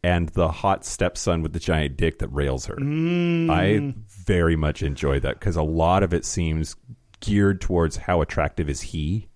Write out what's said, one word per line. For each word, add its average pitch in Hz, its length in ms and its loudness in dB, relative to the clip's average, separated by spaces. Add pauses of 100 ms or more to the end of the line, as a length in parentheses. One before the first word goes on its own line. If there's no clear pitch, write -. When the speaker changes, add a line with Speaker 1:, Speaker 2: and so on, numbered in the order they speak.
Speaker 1:
and 87 280 2
the 85 200 2
hot 95 340 -2
stepson - 580 -2
with 76 120 -4
the 85 40 -4
giant 76 380 -2
dick 80 220 0
that - 100 -4
rails 67 380 -2
her. - 100 -10
Speaker 2:
Mm. 165 720 0
Speaker 1:
I 147 440 2 (120)
very 87 500 2
much 78 260 0
enjoy 71 380 0
that 67 200 -4
'cause 87 160 0
a 80 60 0
lot 82 400 4
of 87 100 0
it 87 140 -2
seems 80 500 -2 (440)
geared 101 420 2
towards 85 340 2
how 87 240 0
attractive 73 480 -2
is 67 140 -4
he. 82 540 -4